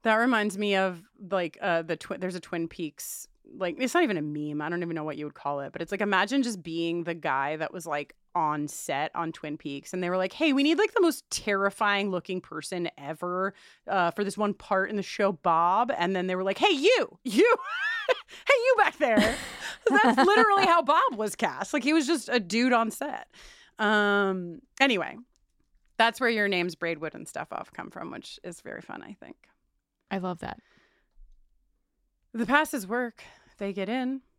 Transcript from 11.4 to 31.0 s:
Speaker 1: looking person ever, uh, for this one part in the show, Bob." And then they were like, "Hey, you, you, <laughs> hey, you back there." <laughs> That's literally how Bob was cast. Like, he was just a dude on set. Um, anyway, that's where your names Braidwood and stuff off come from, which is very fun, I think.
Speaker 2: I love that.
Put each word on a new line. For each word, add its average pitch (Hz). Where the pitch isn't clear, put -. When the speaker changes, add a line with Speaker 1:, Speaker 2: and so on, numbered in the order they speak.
Speaker 1:
looking 185
person 170
ever, 175
uh, 180
for 202
this 196
one 208
part 190
in 214
the 196
show, 196
Bob." 175
And 185
then 180
they 185
were 185
like, 196
"Hey, 381
you, 330
you, 320
<laughs> 831
hey, -
you 494
back 370
there." 226
<laughs> -
That's 262
literally 403
how 339
Bob 302
was 208
cast. 139
Like, 269
he 285
was 302
just 302
a 247
dude 226
on 226
set. -
Um, 202
anyway, 233
that's 226
where 240
your 214
names 180
Braidwood 160
and 160
stuff -
off -
come -
from, -
which -
is 175
very -
fun, -
I 214
think. -
Speaker 2:
I 196
love 180
that. -